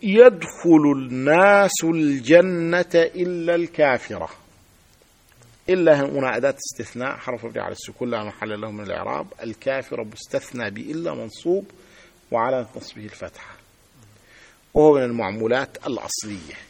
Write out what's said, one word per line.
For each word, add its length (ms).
"يدخل 920
الناس 880
الجنة 1120
إلا 600
الكافرة". 760
إلا 320
هنا 360
أداة 200
استثناء، 600
حرف 280
مبني 160
على 100
السكون 380
لا 140
محل 380
له 100
من 120
الإعراب. 440
الكافرة 600
مستثنى 680
بإلا 420
منصوب 580
وعلامة 440
نصبه 280
الفتحة، 520
وهو 200
من 100
المعمولات 840
الأصلية. 680